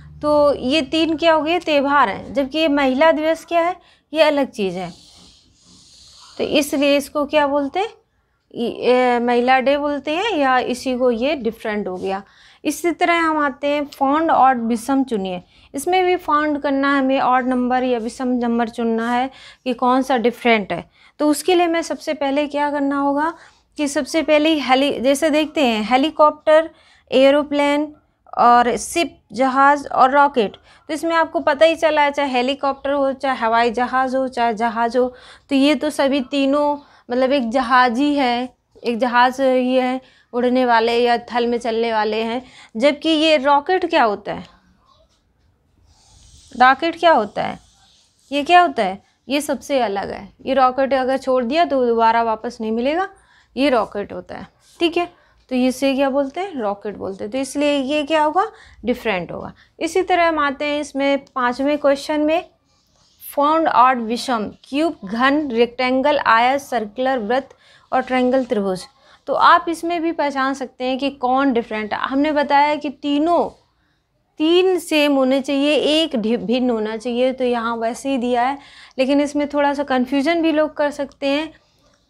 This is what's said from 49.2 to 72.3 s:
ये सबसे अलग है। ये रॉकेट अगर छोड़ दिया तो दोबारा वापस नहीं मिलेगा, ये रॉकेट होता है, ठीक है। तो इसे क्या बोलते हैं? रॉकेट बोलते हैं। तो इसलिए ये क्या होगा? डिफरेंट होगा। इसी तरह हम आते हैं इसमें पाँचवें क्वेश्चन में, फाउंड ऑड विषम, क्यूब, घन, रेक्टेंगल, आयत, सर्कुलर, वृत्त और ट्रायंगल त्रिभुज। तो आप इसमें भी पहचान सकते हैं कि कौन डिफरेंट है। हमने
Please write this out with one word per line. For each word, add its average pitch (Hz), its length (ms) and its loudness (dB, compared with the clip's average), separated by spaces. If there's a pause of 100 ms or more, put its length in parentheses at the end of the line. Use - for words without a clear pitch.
ये 277 120 0
सबसे 285 400 -2
अलग 196 300 -4
है। - 220 -12 (140)
ये 269 80 0
रॉकेट 262 400 2
अगर 262 220 0
छोड़ 254 280 0
दिया 302 200 0
तो 269 220 0
दोबारा 226 360 2
वापस 233 380 -6
नहीं 220 120 -4
मिलेगा, 294 360 -2 (480)
ये 277 140 0
रॉकेट 202 420 -4
होता 180 240 -14
है, 190 100 -16 (340)
ठीक 339 160 0
है। 349 160 -4 (360)
तो 254 80 -4
इसे 254 380 0
क्या 277 160 0
बोलते 277 300 -4
हैं? 381 140 -8
रॉकेट 202 420 -6
बोलते 190 280 -10
हैं। 214 60 -10
तो 254 80 -6
इसलिए 285 400 -2
ये 285 240 -2
क्या 302 200 0
होगा? 320 240 0 (380)
डिफरेंट 220 480 -4
होगा। - 200 -12 (280)
इसी 330 220 -2
तरह 359 260 2
हम 320 100 0
आते 285 260 -2
हैं 294 160 -2
इसमें 277 440 -2
पाँचवें 269 540 -2
क्वेश्चन 294 420 0
में, 311 240 0 (920)
फाउंड 311 320 2
ऑड 254 320 4
विषम, 226 520 -4 (120)
क्यूब, 302 400 -4
घन, 269 460 0
रेक्टेंगल, 254 680 0
आयत, 247 420 2
सर्कुलर, 254 580 -4
वृत्त 247 300 -4 (440)
और 254 100 0
ट्रायंगल 254 420 0
त्रिभुज। 196 380 -2 (440)
तो 277 80 -2
आप 339 340 4
इसमें 330 340 -4
भी 330 100 -2
पहचान 277 420 -2
सकते 254 300 -10
हैं 262 140 -2
कि 277 120 -2
कौन 269 420 0
डिफरेंट 214 420 -4
है। - 60 -4
हमने 285 320 -2